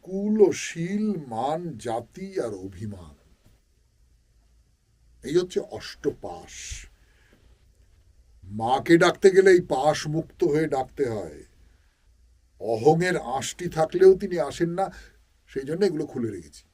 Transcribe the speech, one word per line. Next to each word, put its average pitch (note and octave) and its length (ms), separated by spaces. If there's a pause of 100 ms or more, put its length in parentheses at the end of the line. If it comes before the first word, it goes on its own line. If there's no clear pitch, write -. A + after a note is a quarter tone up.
কুল G3+ 400
ও F3+ 100
শীল, G3 600 (140)
মান, C#3 500
জাতি A#2+ 600
আর A#2 140
অভিমান, F#2 640 (2000)
এই D#3+ 140
হচ্ছে F#3 220
অষ্টপাশ। - 1300 (1600)
মাকে A2+ 540
ডাকতে F3 320
গেলে F#3+ 220
এই F3+ 100
পাশ D3+ 460
মুক্ত D#3 360
হয়ে D#3 240
ডাকতে C3+ 420
হয়। F2+ 340 (1160)
অহংয়ের D#3+ 580
আঁশটি C3+ 520
থাকলেও F3+ 460
তিনি F3+ 240
আসেন D3+ 300
না, F#3+ 220 (560)
সেই C3+ 160
জন্য E3 220
এগুলো D3+ 200
খুলে A2+ 260
রেখেছি। F2 320 (100)